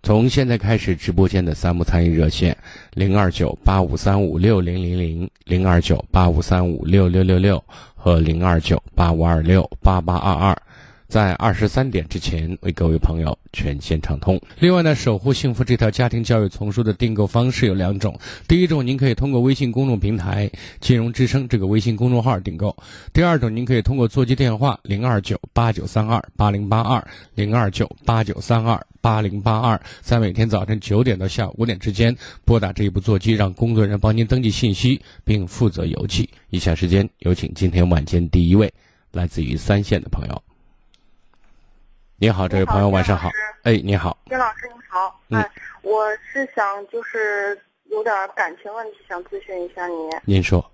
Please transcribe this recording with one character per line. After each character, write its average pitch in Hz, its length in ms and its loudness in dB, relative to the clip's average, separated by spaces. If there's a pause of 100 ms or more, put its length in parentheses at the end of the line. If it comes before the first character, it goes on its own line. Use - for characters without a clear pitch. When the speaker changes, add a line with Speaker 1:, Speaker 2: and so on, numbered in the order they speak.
Speaker 1:
从 110 240 4
现 131 220 2
在 120 80 2
开 107 220 0
始， 92 180 -2
直 90 160 -6
播 92 160 4
间 92 160 0
的 80 100 -2
三 87 220 -2
部 85 80 0
参 85 180 2
与 85 160 2
热 80 80 4
线： 82 300 0 (380)
零 95 240 0
二 95 120 4
九 80 320 -2
八 95 200 4
五 82 120 0
三 98 240 0
五 82 200 0
六 101 200 4
零 87 180 -2
零 90 220 -2
零、 85 320 -4 (140)
零 90 240 0
二 87 100 6
九 - 320 0
八 90 160 4
五 80 140 2
三 90 260 0
五 85 200 -4
六 92 200 4
六 90 160 2
六 92 160 4
六 95 240 2 (320)
和 87 240 2
零 80 240 2
二 90 160 2
九 - 240 0 (120)
八 85 180 2
五 82 100 0
二 82 200 2
六 90 280 2 (120)
八 92 180 4
八 87 160 -2
二 92 160 0
二， 90 240 2 (500)
在 101 280 0
二 110 180 0
十 104 160 0
三 131 200 0
点 85 200 -4
之 - 100 -8
前 82 440 -4
为 90 100 -4
各 85 160 0
位 80 80 2
朋 80 240 0
友 76 180 -4 (140)
全 71 260 -6
线 80 220 -4
畅 73 180 -4
通。 92 220 0 (180)
另 175 160 4
外 180 60 4
呢， 156 140 2
守 117 240 0
护 127 160 0
幸 127 200 -2
福 113 80 -2
这 123 140 2
套 110 140 2
家 120 180 -2
庭 117 160 -2
教 113 180 2
育 98 60 0
丛 101 240 -6
书 120 100 -2
的 107 120 0
订 113 180 -2
购 104 140 0
方 120 260 0
式 123 140 0
有 95 80 2
两 95 240 -2
种。 95 200 -4 (300)
第 170 140 4
一 180 40 4
种， 147 200 0
您 131 100 -2
可 135 100 0
以 120 80 2
通 139 160 -2
过 131 80 2
微 127 140 4
信 131 180 -2
公 127 160 -2
众 117 140 0
平 101 160 0
台 95 340 -4 (300)
“金 - 160 2
融 117 160 -2
之 127 140 0
声” 131 200 -2
这 117 120 -2
个 95 80 -2
微 104 120 2
信 110 160 0
公 120 160 0
众 120 120 2
号 113 180 0
订 92 160 -8
购。 98 180 -4 (380)
第 160 100 2
二 170 160 2
种， 117 160 -2
您 120 120 -4
可 127 80 2
以 113 80 2
通 135 160 0
过 120 100 2
座 131 160 0
机 120 100 0
电 127 220 0
话 127 260 -2
零 101 240 -4
二 113 140 2
九 - 180 -4 (140)
八 117 180 2
九 101 160 -6
三 107 220 -2
二 113 160 -2 (140)
八 104 120 2
零 101 160 -4
八 110 140 2
二， 120 260 -2 (280)
零 104 200 -2
二 113 160 2
九 - 160 -2 (200)
八 113 180 2
九 101 160 -6
三 113 240 0
二 113 160 0 (220)
八 110 200 2
零 101 180 -4
八 107 180 0
二， 117 220 0 (220)
在 120 180 0
每 107 100 2
天 110 160 0
早 107 160 0
晨 104 160 -2
九 101 240 0
点 117 160 0
到 92 80 -4
下 98 220 -4
午 - 120 -12
五 117 60 0
点 104 120 -4
之 110 120 -4
间 113 240 2 (300)
拨 117 160 4
打 98 100 -2
这 98 140 -2
一 101 60 2
部 95 100 -2
座 101 180 2
机， 110 140 0
让 101 220 2
工 117 200 0
作 110 80 4
人 101 80 2
员 104 80 -2
帮 107 160 2
您 113 120 2
登 127 160 0
记 113 80 2
信 101 240 0
息 123 280 0 (220)
并 104 240 0
负 113 220 0
责 87 160 -6
邮 85 200 -4
寄。 - 220 -2 (220)
以 92 80 -2
下 85 160 2
时 92 120 -2
间 98 220 4 (120)
有 90 140 2
请 - 200 -4
今 92 160 0
天 90 180 4
晚 82 160 2
间 87 240 0
第 85 220 4
一 90 40 6
位 104 160 4 (400)
来 87 160 -4
自 80 160 -6
于 65 140 -4
三 101 260 0
线 95 200 -2
的 - 80 -16
朋 - 180 -4
友。 - 140 -10 (1800)
你 107 120 4
好， 95 160 0
这 95 120 0
位 95 80 2
朋 98 160 2
友， 101 60 4
Speaker 2:
你 98 40 2
好， 95 40 2
Speaker 1:
晚 92 60 4
上 92 140 2
好。 85 140 -4
Speaker 2:
金 - 100 -6
老 214 320 -2
师。 110 60 4
Speaker 1:
哎， - 40 -2
你 101 140 -2
好。 165 220 -4 (100)
Speaker 2:
金 262 80 -6
老 254 160 0
师， - 160 -16
你 240 60 -20 (160)
好。 185 300 -4 (100)
Speaker 1:
嗯。 214 100 0
Speaker 2:
哎， 208 100 -4 (300)
我 214 260 -2 (100)
是 269 380 -8
想， 202 340 -4
就 233 140 -10
是 202 560 -6 (260)
有 214 200 -6
点 220 100 -2 (220)
感 180 260 -4
情 202 120 -14
问 226 160 -10
题 - 80 -20 (100)
想 180 160 -12
咨 196 180 -14
询 185 220 -10
一 180 100 -14
下 180 120 -8
你。 175 80 -8 (320)
Speaker 1:
您 98 160 0
说。 87 200 0 (120)